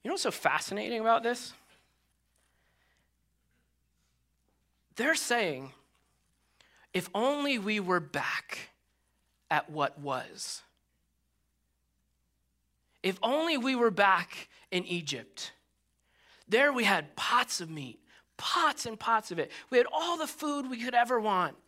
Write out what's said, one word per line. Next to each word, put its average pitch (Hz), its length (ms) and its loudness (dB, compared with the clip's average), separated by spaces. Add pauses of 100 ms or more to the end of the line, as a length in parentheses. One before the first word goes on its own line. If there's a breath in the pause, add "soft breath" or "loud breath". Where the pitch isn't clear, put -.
You 247 60 -4
know 370 40 -2
what's 370 80 -4
so 233 80 0
fascinating - 680 -2
about 226 220 4
this? 240 320 -4 (3500 soft breath)
They're 285 180 2
saying, 160 580 0 (1200 soft breath)
"If 185 220 -2
only 277 440 0
we 208 220 -2
were 180 200 2
back - 680 -6 (800)
at 151 200 0
what 147 280 -2
was. 131 640 -8 (2500)
If 185 200 -2
only 311 340 2
we 262 180 0
were 233 180 4
back 185 580 2 (200 soft breath)
in 180 140 -2
Egypt." 143 680 -8 (960 soft breath)
There 277 240 6
we 247 120 0
had 175 320 2
pots - 440 0
of 165 80 -10
meat, 139 320 -12 (360 soft breath)
pots - 500 0
and 220 120 -8
pots 226 320 0
of 170 80 -4
it. 147 120 -2 (200 loud breath)
We 254 80 6
had 240 140 6
all 330 240 0
the 311 100 -2
food 285 440 -4
we 233 120 -8
could 240 120 -6
ever 240 260 4
want. 185 360 2 (120)